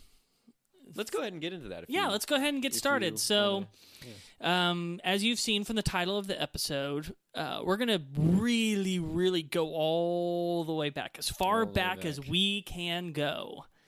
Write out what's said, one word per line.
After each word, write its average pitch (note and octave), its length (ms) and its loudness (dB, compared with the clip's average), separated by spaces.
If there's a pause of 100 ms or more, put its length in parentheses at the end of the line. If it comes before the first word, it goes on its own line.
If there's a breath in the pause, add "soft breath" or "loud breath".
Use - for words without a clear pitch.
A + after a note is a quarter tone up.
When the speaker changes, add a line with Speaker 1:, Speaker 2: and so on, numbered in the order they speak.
(960 soft breath)
Speaker 1:
let's G#3+ 160 -6
go G#4+ 80 -2
ahead A#3 140 -4
and E3 80 -10
get E3+ 120 -4
into C#3+ 160 -10
that. E2+ 140 -8
If - 60 -18
Speaker 2:
Yeah, F4+ 180 0
Speaker 1:
you, A#3 40 0
Speaker 2:
let's G#3 140 0
go D4 100 0
ahead C#4+ 180 2
and C#4 80 -2
get C4+ 100 0
Speaker 1:
if - 40 -6
you - 40 0
Speaker 2:
started. G#3+ 400 0
So, G#3 340 4
Speaker 1:
wanna, G3 140 -2 (760 loud breath)
yeah. F3 280 4
Speaker 2:
um, F3 340 -2
as G3 200 2
you've A3+ 160 2
seen G#3 240 0
from A3 140 -4
the G#3 60 0
title F#3+ 340 2
of G3+ 100 -4
the G3 140 -4
episode, D3 720 -4 (220)
uh, D#3 280 -4
we're F#3+ 140 2
gonna A3 240 2 (160)
really, G3 840 4
really E3+ 440 2
go D#3+ 300 0
all F3 920 2
the D#3+ 80 -2
way D#3 160 0
back, - 280 -6
as - 120 -4
far G3 300 2
Speaker 1:
All A3+ 60 2
the - 20 -4
way G3+ 60 -8
Speaker 2:
back F#3 320 0
as C#3+ 140 -2
Speaker 1:
back. C#3 100 -10
Speaker 2:
we G3 340 2
can F3 500 -4
go. D3 520 -4 (220 soft breath)